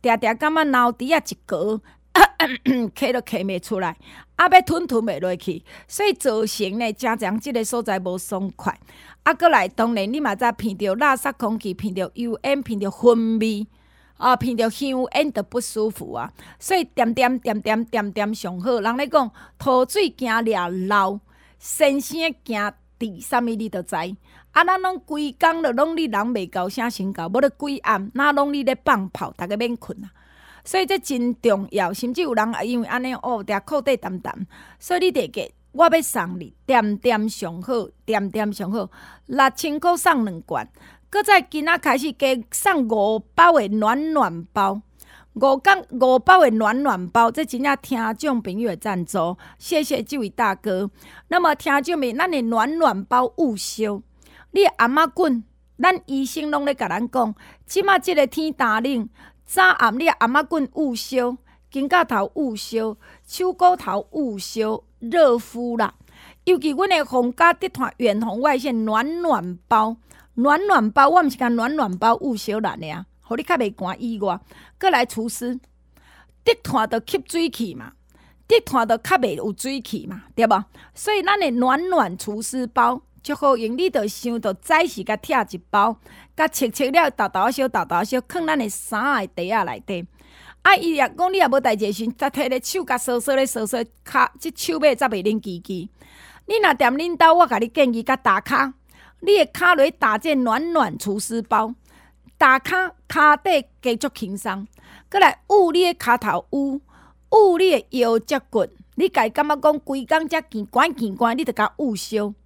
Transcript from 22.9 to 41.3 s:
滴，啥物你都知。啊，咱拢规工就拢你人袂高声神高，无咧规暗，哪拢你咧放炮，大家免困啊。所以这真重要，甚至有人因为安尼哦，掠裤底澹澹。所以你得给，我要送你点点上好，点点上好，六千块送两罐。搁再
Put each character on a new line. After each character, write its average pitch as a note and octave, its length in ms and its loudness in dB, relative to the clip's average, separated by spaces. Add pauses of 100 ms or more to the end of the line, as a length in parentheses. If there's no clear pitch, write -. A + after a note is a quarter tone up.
滴， G3+ 200 -10
啥 - 200 -2
物 A#3+ 60 -2
你 A3+ 220 -6
都 F#3 140 -8
知。 - 140 -8
啊， F#3 680 -4
咱 F#4 160 2
拢 F#4 200 -4
规 D4 400 -6
工 E4 240 2
就 C#4+ 80 0
拢 D4+ 260 0
你 D#4+ 60 -2
人 G#3+ 240 -2
袂 G#3+ 200 -4
高 F#3 220 -4
声 A#3 220 -4
神 G3 200 -6
高， E3 160 -8
无 G3+ 120 0
咧 C#4 100 4
规 C#4 300 -6
暗， G3 340 -2
哪 C#4+ 180 2
拢 C#4+ 220 0
你 C#4+ 80 -4
咧 C4 240 0
放 G3+ 240 0
炮， - 260 -10
大 F3 120 -8
家 G3+ 100 -4
免 A#3+ 200 -4
困 - 280 -14
啊。 F#3+ 60 -20 (540)
所 - 140 -2
以 F#4+ 60 2
这 G4 120 0
真 A#3+ 440 -4
重 G3+ 300 2
要， F#3 200 -2
甚 A#3+ 220 -6
至 E4+ 80 -4
有 D4 120 -2
人 A3 200 0 (100)
因 A#3+ 160 -4
为 A3+ 80 -4
安 B3 160 -4
尼 B3+ 120 -6
哦， A#3+ 300 -6
掠 G3+ 160 -2
裤 D4 200 -4
底 C4 160 0
澹 F#3 240 -8
澹。 - 100 -10 (480)
所 - 160 -4
以 F4+ 60 0
你 F#4 100 4
得 A#3+ 160 -2
给， - 260 -12 (200)
我 D#4+ 160 6
要 D#4+ 120 0
送 F3+ 380 -6
你 - 140 -16 (120)
点 G#3+ 340 2
点 A3 280 0
上 F3 340 -8
好， A#3+ 240 -4 (200)
点 G3+ 240 -2
点 G#3 240 -4
上 F#3+ 180 -6
好， G3+ 180 -4 (360)
六 C4+ 320 2
千 D4+ 200 -4
块 F4 200 2
送 D4 260 2
两 F#3 180 -6
罐。 B2 240 -6 (440)
搁 G4+ 120 0
再 G4+ 200 6